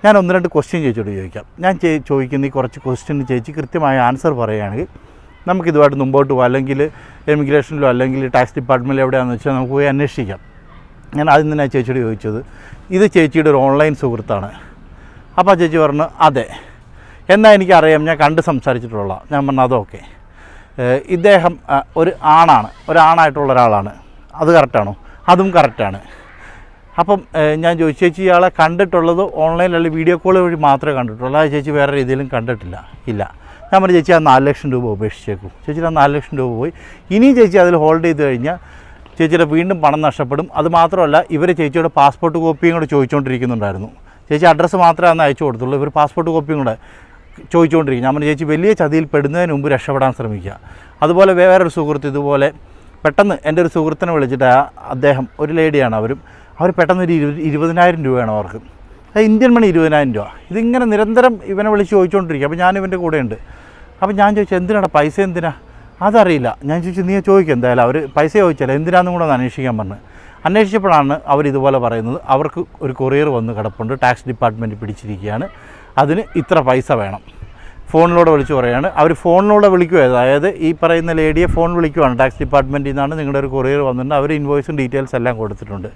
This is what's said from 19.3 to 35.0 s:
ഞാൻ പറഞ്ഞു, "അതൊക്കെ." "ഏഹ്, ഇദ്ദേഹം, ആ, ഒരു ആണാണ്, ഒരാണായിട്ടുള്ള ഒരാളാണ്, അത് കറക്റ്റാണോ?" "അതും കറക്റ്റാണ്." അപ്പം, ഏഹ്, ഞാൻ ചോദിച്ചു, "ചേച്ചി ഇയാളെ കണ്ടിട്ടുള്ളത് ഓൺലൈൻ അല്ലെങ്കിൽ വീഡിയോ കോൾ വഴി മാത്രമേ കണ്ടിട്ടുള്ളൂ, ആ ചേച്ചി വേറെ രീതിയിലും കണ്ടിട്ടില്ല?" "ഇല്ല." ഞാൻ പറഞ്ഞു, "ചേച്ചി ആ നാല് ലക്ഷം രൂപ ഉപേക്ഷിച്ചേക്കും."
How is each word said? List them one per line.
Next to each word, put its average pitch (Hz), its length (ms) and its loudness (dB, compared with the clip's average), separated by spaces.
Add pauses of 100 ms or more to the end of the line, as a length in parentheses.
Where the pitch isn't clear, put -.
ഞാൻ 143 160 -2
പറഞ്ഞു, 131 200 0
"അതൊക്കെ." 113 340 -4 (840)
"ഏഹ്, 123 160 0 (160)
ഇദ്ദേഹം, 175 380 4 (220)
ആ, - 20 2 (200)
ഒരു 165 140 2 (260)
ആണാണ്, 139 320 4 (200)
ഒരാണായിട്ടുള്ള 156 680 4
ഒരാളാണ്, 104 360 2 (500)
അത് 156 160 0
കറക്റ്റാണോ?" 113 360 2 (380)
"അതും 190 240 4
കറക്റ്റാണ്." 110 440 0 (1000)
അപ്പം, 190 180 0 (200)
ഏഹ്, 151 240 2
ഞാൻ 170 180 2
ചോദിച്ചു, 156 220 -2
"ചേച്ചി 175 240 0
ഇയാളെ 180 220 4 (100)
കണ്ടിട്ടുള്ളത് 170 640 0 (200)
ഓൺലൈൻ 170 340 0
അല്ലെങ്കിൽ 165 220 -2
വീഡിയോ 170 240 2
കോൾ 185 200 2
വഴി 170 140 -2 (100)
മാത്രമേ 139 320 0
കണ്ടിട്ടുള്ളൂ, 123 400 -4
ആ 156 140 4
ചേച്ചി 147 240 -4
വേറെ 143 220 0
രീതിയിലും 131 360 -4
കണ്ടിട്ടില്ല?" 113 400 -6 (360)
"ഇല്ല." 101 120 -4 (460)
ഞാൻ 196 120 2
പറഞ്ഞു, 180 160 4
"ചേച്ചി 165 200 2
ആ - 20 4 (100)
നാല് 131 200 6
ലക്ഷം 139 260 -4
രൂപ 123 100 -4 (120)
ഉപേക്ഷിച്ചേക്കും." 101 540 -8 (140)